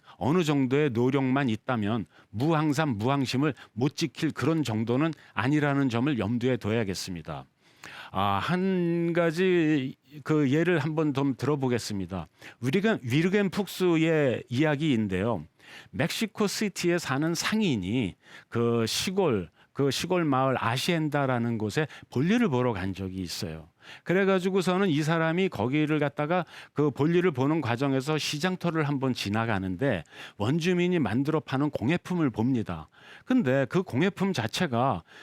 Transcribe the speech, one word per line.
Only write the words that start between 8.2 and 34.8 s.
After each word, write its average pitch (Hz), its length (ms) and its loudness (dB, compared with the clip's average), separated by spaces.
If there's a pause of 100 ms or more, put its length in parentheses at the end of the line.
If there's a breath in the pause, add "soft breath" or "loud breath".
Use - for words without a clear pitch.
한 175 680 0
가지 165 840 2 (280)
그 151 260 2
예를 165 300 2
한번 156 340 0
좀 139 220 0
들어보겠습니다. 107 920 -2 (340 loud breath)
위르겐, 180 420 0
위르겐 175 460 2
푹스의 160 1000 2
이야기인데요. 117 960 0 (460 loud breath)
멕시코 180 560 -2
시티에 180 500 -2
사는 156 380 -2
상인이 123 800 0 (320 loud breath)
그 117 400 0
시골, 156 600 0 (240 soft breath)
그 139 180 0
시골 175 320 0
마을 135 340 2
아시엔다라는 131 1000 0
곳에 107 280 -2 (240 loud breath)
볼일을 202 380 2
보러 123 240 0
간 95 220 -4
적이 95 280 -8
있어요. 80 460 -8 (360 loud breath)
그래가지고서는 190 840 2
이 147 120 2
사람이 165 460 2
거기를 147 520 0
갔다가 151 440 -2 (300 loud breath)
그 147 180 0
볼일을 170 400 2
보는 143 300 0
과정에서 135 560 0
시장터를 160 680 -2
한번 135 280 -2
지나가는데 101 920 -2 (320 loud breath)
원주민이 175 640 0
만들어 139 400 0
파는 139 300 -2
공예품을 165 600 0
봅니다. 107 600 -2 (340 loud breath)
근데 139 460 2
그 180 140 0
공예품 185 500 0
자체가 120 720 -2 (200 loud breath)